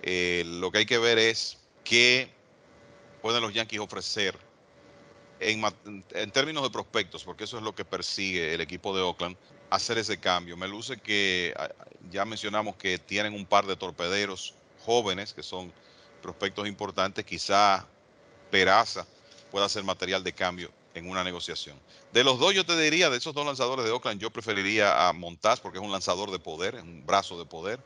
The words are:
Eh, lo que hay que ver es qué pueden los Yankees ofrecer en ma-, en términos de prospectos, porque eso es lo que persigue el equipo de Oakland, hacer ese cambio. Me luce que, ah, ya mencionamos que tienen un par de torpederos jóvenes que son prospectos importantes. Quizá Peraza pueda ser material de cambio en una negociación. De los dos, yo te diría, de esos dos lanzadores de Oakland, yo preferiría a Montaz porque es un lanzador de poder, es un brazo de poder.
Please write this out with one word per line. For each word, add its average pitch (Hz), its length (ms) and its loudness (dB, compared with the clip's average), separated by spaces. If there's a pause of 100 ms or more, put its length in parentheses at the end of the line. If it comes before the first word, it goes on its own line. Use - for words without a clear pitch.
Eh, 87 440 0
lo 87 260 -6
que 104 60 4
hay 107 80 4
que 120 120 2
ver 117 200 4
es 113 400 2 (260)
qué 123 460 6 (880)
pueden 117 220 0
los 107 100 -2
Yankees 110 280 -4
ofrecer 98 560 -2 (1040)
en 107 200 0
ma-, 107 140 0 (100)
en 101 460 -10
términos 143 320 0
de 127 80 -2
prospectos, 101 520 -6
porque 90 220 -12
eso 113 140 -10
es 104 40 -8
lo 107 120 -4
que 101 100 -10
persigue 87 720 -4
el 85 60 -4
equipo 87 360 -6
de 92 60 0
Oakland, 90 340 -4 (340)
hacer 110 280 0
ese 104 200 -4
cambio. 87 380 0
Me 92 100 -6
luce 117 300 -10
que, 95 600 0
ah, 76 100 -6 (420)
ya 98 140 -2
mencionamos 107 520 -4
que 90 220 -2
tienen 104 360 -4
un 101 100 -10
par 101 220 4
de 95 100 -2
torpederos 92 800 -4 (300)
jóvenes 107 500 0
que - 80 -14
son 90 300 -10 (500)
prospectos 98 440 -4
importantes. 98 580 -2
Quizá 98 640 4 (640)
Peraza 95 560 4 (440)
pueda 98 180 0
ser 98 160 -4
material 92 400 -2
de 90 80 -4
cambio 90 380 -4 (240)
en 85 140 -12
una 92 140 -4
negociación. 82 540 -8 (360)
De 120 120 6
los 131 140 4
dos, 185 160 4
yo 185 100 2
te 165 160 0
diría, 156 300 4
de 123 80 -2
esos 151 160 -6
dos 143 100 -4
lanzadores 131 400 -2
de 110 60 0
Oakland, 113 300 -2
yo 110 100 -4
preferiría 101 800 4
a 85 40 4
Montaz 87 480 0
porque 90 180 -10
es 98 60 -6
un 101 80 -4
lanzador 95 380 -2
de 92 80 -4
poder, 87 380 -6
es 107 60 -16
un 82 220 -18
brazo 95 340 0
de 85 60 -10
poder. 87 420 -8